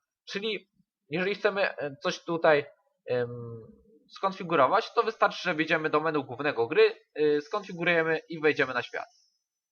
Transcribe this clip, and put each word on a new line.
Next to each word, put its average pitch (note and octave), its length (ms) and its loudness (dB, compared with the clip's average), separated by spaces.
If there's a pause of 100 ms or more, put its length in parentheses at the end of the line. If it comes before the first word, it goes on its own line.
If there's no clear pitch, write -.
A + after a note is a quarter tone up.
(260)
Czyli G3+ 440 -8 (400)
jeżeli F#3 260 -2
chcemy, G3+ 260 -2
e, C#3 420 -4
coś F3+ 200 -4
tutaj, D#3+ 420 2 (440)
em, B2 200 -2 (800)
skonfigurować, F3 840 2
to A#3 100 4
wystarczy, G#3+ 400 0
że F3+ 100 -2
wyjdziemy D#3 360 0
do D3+ 100 2
menu D3+ 240 -2
głównego B2 440 -2
gry, G3+ 280 4 (200)
e, D3 260 2
skonfigurujemy E3+ 800 -2 (100)
i E3 100 -10
wejdziemy D3 340 2
na A#2+ 80 -2
świat. D#2+ 260 -10 (640)